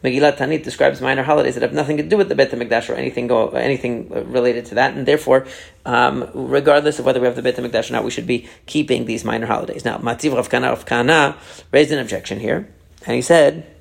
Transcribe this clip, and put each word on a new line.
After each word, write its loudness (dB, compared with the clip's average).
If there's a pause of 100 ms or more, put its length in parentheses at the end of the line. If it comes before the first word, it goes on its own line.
Megillat 2
Tanit -2
describes 0
minor 0
holidays 2
that -2
have -2
nothing -2
to -2
do 0
with 2
the -2
Beit 2
HaMikdash -2
or -2
anything -4
go-, 2
anything, -4
uh, -4
related 0
to -10
that, 2
and -6
therefore, 2 (380)
um, 0
regardless 2
of -4
whether 2
we 2
have 0
the -8
Beit 0
HaMikdash -4
or -6
not, -2
we -4
should -8
be -4 (160)
keeping -2
these -6
minor -4
holidays." -4
Now, -4
Matziv -2
Rav -2
Kana, 0
Rav -4
Kana 2 (340)
raised 4
an -2
objection -6
here, -2 (380)
and -2
he 0
said 4 (140)